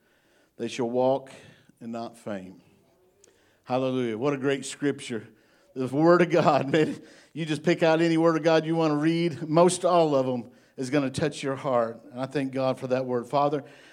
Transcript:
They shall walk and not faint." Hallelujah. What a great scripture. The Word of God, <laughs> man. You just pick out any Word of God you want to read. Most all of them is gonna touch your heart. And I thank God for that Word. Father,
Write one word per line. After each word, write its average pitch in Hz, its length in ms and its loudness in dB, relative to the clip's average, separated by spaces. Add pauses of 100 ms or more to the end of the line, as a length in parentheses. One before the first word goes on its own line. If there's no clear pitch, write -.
(560)
They 117 100 -8
shall 117 240 -4
walk 131 400 0 (500)
and 117 120 -14
not 117 260 -12
faint." 95 420 -12 (1040)
Hallelujah. 127 560 -2
What 143 160 -2
a - 20 -4
great 135 300 -2
scripture. 139 640 -6 (480)
The 131 100 -4
Word 160 360 4
of 165 80 2
God, 151 380 2
<laughs> 139 40 -2
man. 156 280 2 (340)
You 160 100 -6
just 156 180 -4
pick 175 200 0
out 160 180 4
any 165 160 2
Word 160 220 4
of 151 40 -4
God 160 220 4
you 160 100 -2
want 160 180 2
to 147 40 0
read. 165 500 0
Most 175 380 4
all 170 300 4
of 131 100 2
them 123 220 -4 (320)
is 131 100 -6
gonna 135 220 0
touch 147 320 -4
your 135 120 -4
heart. 120 460 -2 (100)
And 123 80 -16
I 131 60 -4
thank 135 260 -4
God 131 280 -2
for 135 80 -10
that 127 180 0
Word. 123 220 -4
Father, 143 360 0 (300)